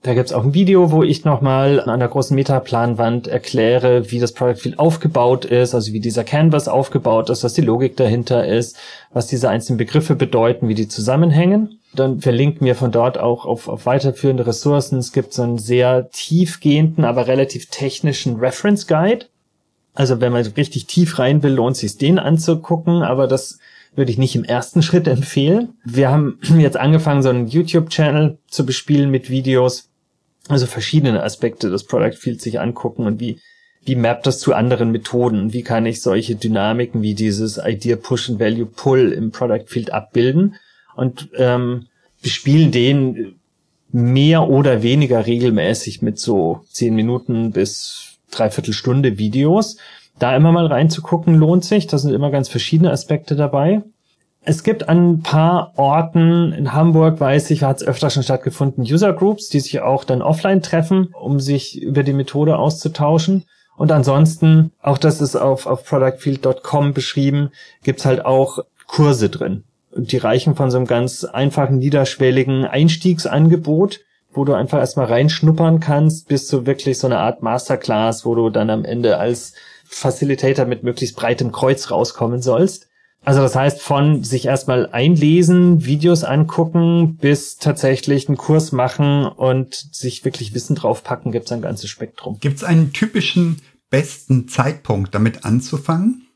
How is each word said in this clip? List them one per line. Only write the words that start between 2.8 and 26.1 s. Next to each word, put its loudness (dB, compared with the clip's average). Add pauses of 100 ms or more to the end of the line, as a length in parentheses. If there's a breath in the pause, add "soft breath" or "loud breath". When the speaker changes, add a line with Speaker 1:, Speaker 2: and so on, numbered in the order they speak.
Speaker 1:
erkläre, 0
wie -4
das -2
Product -2
Field -8
aufgebaut 2
ist, 0
also -2
wie -4
dieser -4
Canvas 2
aufgebaut 0
ist, -4
was -2
die 2
Logik 0
dahinter 0
ist, -2 (340 loud breath)
was -2
diese -2
einzelnen -2
Begriffe 0
bedeuten, 0
wie 0
die -4
zusammenhängen. 2 (160)
Dann -2
verlinken 0
wir 2
von -2
dort 0
auch -2
auf, -4
auf -10
weiterführende 0
Ressourcen. -2
Es -8
gibt -2
so -4
einen -2
sehr 0
tiefgehenden, 0
aber 0
relativ -2
technischen -4
Reference -2
Guide. 0 (720)
Also 0
wenn 2
man 0
richtig -6
tief 0
rein 2
will, 2
lohnt 0
sich's, -8
den 2
anzugucken, 0
aber 2
das -4 (380 soft breath)
würde 0
ich -2
nicht 0
im 0
ersten 0
Schritt 2
empfehlen. 0 (140)
Wir 0